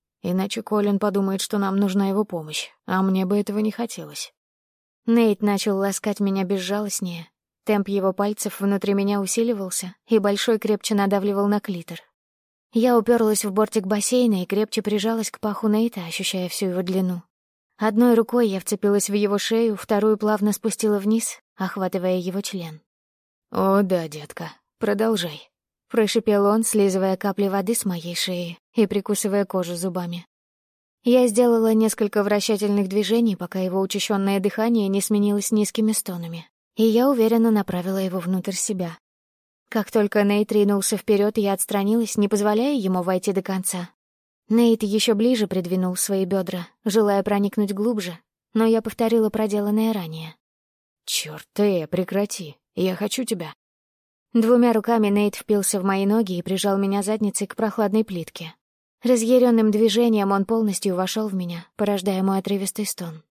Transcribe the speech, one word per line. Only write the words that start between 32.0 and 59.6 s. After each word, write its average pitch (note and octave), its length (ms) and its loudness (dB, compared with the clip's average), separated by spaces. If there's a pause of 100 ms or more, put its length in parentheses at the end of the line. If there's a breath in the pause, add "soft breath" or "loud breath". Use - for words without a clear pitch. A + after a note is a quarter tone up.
вращательных G3+ 640 0
движений, G#3 480 0
пока F3+ 240 -8
его F#3 220 0
учащённое G3 580 0
дыхание A3 480 0
не G3 140 0
сменилось G3+ 500 0
низкими G#3+ 400 0
стонами, E3+ 580 -8 (280)
и A3 60 4
я A3+ 260 4
уверенно A3+ 420 4
направила F#3+ 460 -2
его F#3+ 220 -4
внутрь F#3 340 -4
себя. F3+ 440 -6 (720)
Как - 240 -4
только G#3 320 2
Нейт G#3 300 2
ринулся G3+ 420 2
вперёд, G3+ 420 2
я G3+ 140 2
отстранилась, G#3 640 -2
не G3+ 140 2
позволяя G#3+ 460 0
ему F#3 260 0
войти F#3 320 0
до F#3+ 80 0
конца. F#3 480 -4 (580)
Нейт A3+ 360 4
ещё G#3+ 300 2
ближе A3 320 2
придвинул F#3 520 -2
свои F#3+ 260 -2
бёдра, F#3 440 -4 (180)
желая G3+ 360 2
проникнуть G3+ 520 0
глубже, G3 440 -2 (360)
но A3 120 4
я A3+ 160 4
повторила A3 480 0
проделанное G#3+ 640 0
ранее. D#3+ 460 -8 (680)
«Чёрт, - 480 -8
Тея, F#3+ 320 0
прекрати, F#3 680 -4 (200)
я F#3 200 -2
хочу G#3 300 -4
тебя». E3+ 280 -6 (800)
Двумя A#3 400 4
руками A3 380 2
Нейт G3+ 260 2
впился G3+ 460 -2
в - 20 -6
мои G3 220 0
ноги G3+ 320 0
и F3 40 -6
прижал F#3+ 360 -2
меня G3 260 0
задницей G#3 420 -2
к - 120 -14
прохладной G#3+ 480 0
плитке. E3 480 -10 (500)
Разъярённым A#3 640 4